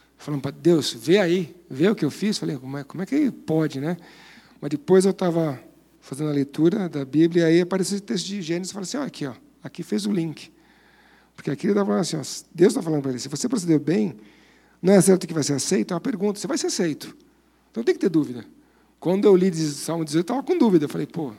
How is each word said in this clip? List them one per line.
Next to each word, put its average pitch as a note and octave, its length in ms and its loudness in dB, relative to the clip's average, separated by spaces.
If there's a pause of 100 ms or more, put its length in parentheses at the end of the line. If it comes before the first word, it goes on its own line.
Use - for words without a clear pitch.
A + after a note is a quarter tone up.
(180)
falando D3 240 -6
pra B2 100 -6
Deus: D3 420 2
vê C3 260 2
aí, F3+ 340 0 (160)
vê C#3+ 200 0
o G#3+ 60 2
que D#3+ 100 -2
eu C3 60 0
fiz." G3+ 260 -4
Falei, D#3+ 200 -6
"Como C3 200 -12
é, C#3+ 80 -10
como E3 180 -10
é - 20 -8
que C#4 260 0
pode, D#3 500 -2
né?" E3+ 160 -4 (640)
Mas D3 80 -8
depois F#3 340 4
eu F#3+ 100 2
tava E3 480 -2 (400)
fazendo D3+ 280 -6
a D3 40 -2
leitura D#3+ 560 0
da C#3+ 160 -6
Bíblia, E3 380 2
e - 20 4
aí E3 160 4
apareceu F#3 340 -2
esse G3 80 -6
texto F3+ 220 -4
de G3 160 -8
Gênesis, E3+ 300 -6
e - 20 -12
falei G3+ 100 -10
assim, A3 140 -8
"Ó, D4 60 -4
aqui, - 220 -10
ó, B2 100 -10 (280)
aqui - 200 -12
fez G#3 220 -4
o G#3 60 -2
link." E3 400 -4 (840)
Porque - 160 -8
aqui C#3 160 -4
ele G3+ 60 2
tá G3+ 120 2
falando G3+ 160 0
assim: D#3 160 -4
ó, B2+ 40 -6 (320)
Deus F3+ 200 4
tá G#3+ 80 -4
falando D#3 200 -2
pra C3+ 100 -4
ele, B2 80 -6
"Se C#3 100 -12
você D3+ 180 -4
procedeu E3+ 320 2
bem, E3 380 -2 (640)
não F#3 120 6
é F#3+ 80 10
certo F3 260 4
que E3 60 -10
vai D3+ 100 0
ser C#3+ 100 -2
aceito?" F#3+ 380 -2
É F3 40 -2
uma E3 60 -6
pergunta: G3 380 -4
você - 80 -8
vai C#4 100 -2
ser F#4 100 -4
aceito. - 480 -4 (560)
Então A3+ 120 -6
tem F4+ 100 2
que - 80 -12
ter - 80 2
dúvida. B2 360 -2 (540)
Quando F#3+ 260 0
eu G3+ 100 8
li F#3+ 140 4
de D#3+ 220 -2
Salmo D#3+ 320 -6
dezoito, D#3+ 280 -2
eu B3 40 -2
tava C4+ 100 -4
com F4+ 120 0
dúvida. F#3 280 4
Eu - 40 -4
falei, D3+ 180 -6
"Pô, C#3+ 320 -8